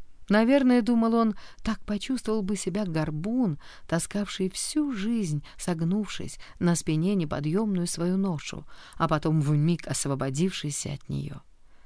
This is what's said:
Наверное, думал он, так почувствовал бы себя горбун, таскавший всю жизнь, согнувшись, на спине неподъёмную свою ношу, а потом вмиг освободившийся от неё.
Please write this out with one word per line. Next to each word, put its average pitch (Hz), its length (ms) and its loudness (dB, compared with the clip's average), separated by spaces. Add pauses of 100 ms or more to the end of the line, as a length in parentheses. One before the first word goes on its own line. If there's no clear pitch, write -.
(280)
Наверное, 247 520 6
думал 226 340 4
он, 226 200 4 (280)
так 220 220 -2
почувствовал 220 560 -2
бы 196 160 -2
себя 196 280 -2
горбун, 160 720 0 (300)
таскавший 190 640 -2
всю 294 420 -2
жизнь, 202 540 0 (120)
согнувшись, 180 840 -2 (200)
на 175 160 4
спине 165 400 0
неподъёмную 175 720 0
свою 175 300 0
ношу, 190 480 -2 (320)
а 160 100 2
потом 156 320 2
вмиг 151 480 2
освободившийся 143 1040 -2
от - 140 -12
неё. 139 340 -6 (440)